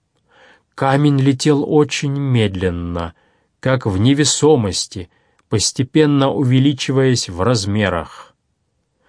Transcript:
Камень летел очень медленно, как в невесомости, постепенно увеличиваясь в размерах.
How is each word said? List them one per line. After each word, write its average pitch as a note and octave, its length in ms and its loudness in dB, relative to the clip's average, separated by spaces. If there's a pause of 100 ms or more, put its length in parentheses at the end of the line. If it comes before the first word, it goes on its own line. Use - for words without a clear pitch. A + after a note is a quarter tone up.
(720)
Камень C#3 460 2
летел C#3 480 2
очень D3 460 0
медленно, F#2 1000 -2 (460)
как C3 260 -2
в G2 120 -2
невесомости, B2+ 1120 0 (400)
постепенно C#3 800 0
увеличиваясь C3 960 0
в F2 140 -6
размерах. G2+ 920 -2 (760)